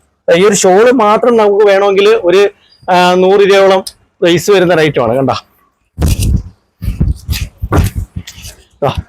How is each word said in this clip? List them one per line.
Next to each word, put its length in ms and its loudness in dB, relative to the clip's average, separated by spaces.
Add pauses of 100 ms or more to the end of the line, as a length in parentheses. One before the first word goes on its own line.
(360)
ഈ 100 2
ഒരു 100 2
ഷോൾ 360 2
മാത്രം 460 0
നമുക്ക് 280 2
വേണമെങ്കിൽ 440 2
ഒരു, 400 2 (420)
ആ, 220 2
നൂറ് 280 2
രൂപയോളം 420 2 (380)
പ്രൈസ് 300 0
വരുന്ന 220 2
ഒരു 80 0
ഐറ്റം 220 0
ആണ്. 120 -2
കണ്ടോ? 180 -2 (3500)
ആ, 80 -6 (140)